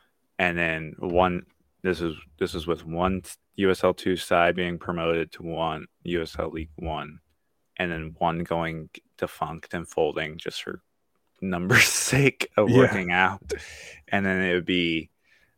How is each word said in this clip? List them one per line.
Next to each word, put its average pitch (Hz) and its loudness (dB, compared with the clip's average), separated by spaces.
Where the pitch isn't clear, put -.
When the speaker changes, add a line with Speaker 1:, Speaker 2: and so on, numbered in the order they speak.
Speaker 1:
And 87 2
then 80 -2
one, 90 2
this 87 0
is, 82 -4
this 95 -4
is 85 -6
with 85 -4
one 90 -2
t-, - -16
U 98 4
S - 2
L 92 4
two 92 -2
side 85 2
being 87 -4
promoted 82 -2
to - -16
one 80 -4
U 85 -2
S - -12
L 82 -4
League 80 -8
One, 78 -8
and 90 -2
then 80 -8
one 85 0
going 82 -4
defunct 80 -8
and 85 -6
folding 78 -2
just - -10
for - -10
numbers' 92 4
<laughs> - -
sake - 2
of 107 6
Speaker 2:
Yeah. 120 8
Speaker 1:
working 98 4
out. 92 2
And 101 2
then 92 2
it 90 2
would 87 2
be, 82 0